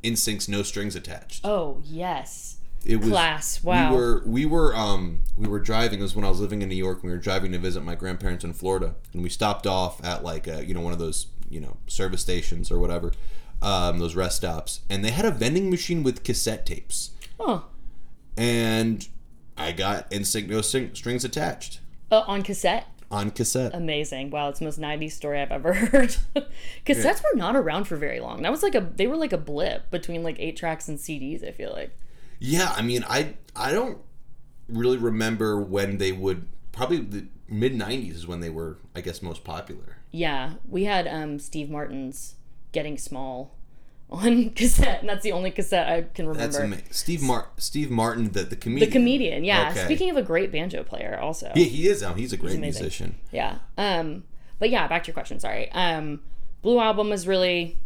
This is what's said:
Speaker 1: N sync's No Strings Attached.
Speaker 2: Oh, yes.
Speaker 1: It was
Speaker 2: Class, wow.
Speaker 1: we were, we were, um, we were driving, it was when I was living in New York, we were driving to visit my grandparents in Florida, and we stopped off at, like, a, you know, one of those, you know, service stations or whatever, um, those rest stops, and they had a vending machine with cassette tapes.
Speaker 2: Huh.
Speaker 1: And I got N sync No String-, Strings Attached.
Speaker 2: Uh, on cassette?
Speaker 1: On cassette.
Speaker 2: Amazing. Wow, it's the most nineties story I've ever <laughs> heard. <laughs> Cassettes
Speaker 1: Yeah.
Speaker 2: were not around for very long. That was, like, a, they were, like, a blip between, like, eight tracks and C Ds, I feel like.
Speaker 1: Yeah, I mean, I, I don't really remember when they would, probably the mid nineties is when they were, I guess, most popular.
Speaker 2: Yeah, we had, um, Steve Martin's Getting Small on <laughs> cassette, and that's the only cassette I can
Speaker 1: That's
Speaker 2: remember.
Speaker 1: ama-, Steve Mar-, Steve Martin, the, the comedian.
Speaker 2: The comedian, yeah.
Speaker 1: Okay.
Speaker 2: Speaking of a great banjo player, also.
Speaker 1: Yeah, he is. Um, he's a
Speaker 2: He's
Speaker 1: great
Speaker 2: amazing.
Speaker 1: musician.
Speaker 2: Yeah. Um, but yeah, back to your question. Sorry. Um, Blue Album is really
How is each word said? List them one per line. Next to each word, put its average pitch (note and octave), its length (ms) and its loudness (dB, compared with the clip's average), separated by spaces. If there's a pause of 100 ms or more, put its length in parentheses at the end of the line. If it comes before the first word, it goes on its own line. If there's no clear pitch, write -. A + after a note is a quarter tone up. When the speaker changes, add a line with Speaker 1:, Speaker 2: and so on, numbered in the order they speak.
Speaker 1:
N A#2 140 0
sync's G#2 320 -2
No G2 140 0
Strings G3 300 -4
Attached. - 520 -8
Speaker 2:
Oh, D#3+ 400 0
yes. D#3+ 720 -6 (280)
Speaker 1:
It E3 120 6
was - 140 4
Speaker 2:
Class, D#3+ 520 2
wow. E3+ 280 6
Speaker 1:
we B2+ 60 8
were, A#2 280 6
we B2 200 4
were, D3+ 300 8
um, F#2 460 6 (160)
we G#2+ 100 4
were G#2 140 2
driving, A2 380 4
it - 20 0
was G2+ 160 2
when G#2 80 4
I F#2+ 40 6
was F#2+ 120 6
living G#2 200 0
in F#2+ 60 -2
New F#2 80 -2
York, F#2 260 0
we F2+ 100 -4
were F2 60 0
driving F#2+ 360 2
to F2+ 40 0
visit F2 260 2
my E2+ 120 -2
grandparents F#2 480 -2
in F2 80 -4
Florida, F2+ 440 0 (180)
and F2 100 -2
we F2+ 60 -2
stopped G#2 360 0
off F#2 380 0
at, F2 180 -4
like, E2 260 -4
a, D#2 180 -4
you F2+ 80 0
know, E2+ 80 0
one E2+ 100 0
of E2+ 80 0
those, D#2+ 280 -2 (220)
you D#2+ 120 -4
know, - 160 -4 (100)
service F#2 320 2
stations E2+ 500 2
or F2 80 4
whatever, E2+ 360 2 (480)
um, F2+ 380 4
those E2+ 160 0
rest F2+ 200 0
stops, E2 540 -2
and G2 140 2
they A2 80 2
had D#3+ 120 0
a A3 80 4
vending D#3 380 2
machine E3+ 340 0
with B2+ 220 0
cassette - 400 0
tapes. - 460 0 (280)
Speaker 2:
Huh. A#3 220 0 (760)
Speaker 1:
And A2+ 720 2 (500)
I D#2+ 140 -4
got F#2+ 400 -4
N G2+ 120 -4
sync G2+ 240 -2
No G#2+ 140 -2
String-, B2+ 320 -2
Strings B2 320 -4
Attached. - 540 -6 (320)
Speaker 2:
Uh, A3 160 6
on G3+ 160 -2
cassette? G3 440 -2 (220)
Speaker 1:
On G#2 220 -2
cassette. B2 420 -2
Speaker 2:
Amazing. D3+ 560 -4
Wow, D3 200 -4
it's C#3+ 100 -6
the D#3+ 60 -2
most D3+ 120 -4
nineties D#3 380 -4
story D3 260 -4
I've C#3 100 -2
ever C#3 220 0
<laughs> G#3+ 180 2
heard. B3+ 240 8 (200)
<laughs> - 500 -4
Cassettes - 180 4
Speaker 1:
Yeah. E4+ 100 6 (180)
Speaker 2:
were D#4+ 60 2
not F3+ 180 2
around E3 300 2
for - 100 -2
very C#3+ 240 -4
long. A#2+ 240 -6
That E3+ 80 2
was, D#4 120 0
like, B3+ 120 2
a, G#3+ 60 6
they G3 260 0
were, D4+ 100 0
like, D#4 160 0
a E3+ 40 0
blip D3+ 540 -2
between, E3+ 320 -4
like, D#3+ 160 -4
eight D#3+ 180 -6
tracks D#3+ 300 -4
and D3+ 120 -6
C D3+ 200 -8
Ds, D#3 240 -4
I - 80 -8
feel - 200 -8
like. - 200 -6 (480)
Speaker 1:
Yeah, D#3 360 2
I A2 80 -2
mean, A#2+ 260 -2
I, C#3 240 0 (220)
I C3+ 160 -2
don't A3+ 260 -2 (720)
really B2 300 2
remember A2 640 0
when G2 380 -2
they F#2+ 140 0
would, F#2 360 -2 (240)
probably C#3+ 280 0
the - 260 -6 (220)
mid A#2 260 0
nineties A2 440 -4
is E2 100 -10
when F2 140 -8
they E2 100 -6
were, D#2+ 260 -8 (180)
I F#2 60 -8
guess, F2+ 220 -8
most E2+ 200 -10
popular. - 540 -10 (140)
Speaker 2:
Yeah, D3+ 420 -2 (160)
we F#3+ 140 -2
had, G3 240 0
um, D3+ 320 -6
Steve D3 320 -8
Martin's C#3 640 -8 (380)
Getting D3+ 260 -4
Small C3 560 -8 (560)
on A#3 380 2
<laughs> - 60 -8
cassette, - 440 8
and - 100 2
that's G3 140 0
the - 80 0
only F3+ 180 0
cassette F#3 400 2
I E3 140 2
can D#3+ 300 0
Speaker 1:
That's D3 240 0
Speaker 2:
remember. - 200 0
Speaker 1:
ama-, - 140 -8
Steve E3 320 0
Mar-, A#2+ 340 2
Steve D3 320 -2
Martin, A2+ 420 2
the, G2 120 0
the - 120 -4
comedian. C3+ 320 2
Speaker 2:
The - 60 -2
comedian, B3 500 4
yeah. F#3+ 280 4
Speaker 1:
Okay. G3 140 0
Speaker 2:
Speaking F4+ 260 2
of D4+ 60 -2
a B3+ 40 4
great F#3 300 0
banjo E3 320 -4
player, - 360 -4
also. - 360 -4
Speaker 1:
Yeah, E3+ 100 8
he D#3+ 220 2
is. G3+ 160 2
Um, F#2 140 -2
he's B2 160 -4
a - 20 -2
Speaker 2:
He's - 60 0
Speaker 1:
great - 160 2
Speaker 2:
amazing. D3 260 -2
Speaker 1:
musician. - 320 -2 (160)
Speaker 2:
Yeah. - 260 -2 (220)
Um, F3+ 440 0 (360)
but A3+ 100 4
yeah, E3+ 180 2
back E3+ 180 0
to - 20 -8
your - 80 -4
question. - 240 -2
Sorry. A2 320 0
Um, D#3 500 -2 (400)
Blue A#3+ 180 4
Album G#3+ 320 2
is F#3 160 -2
really F3+ 580 2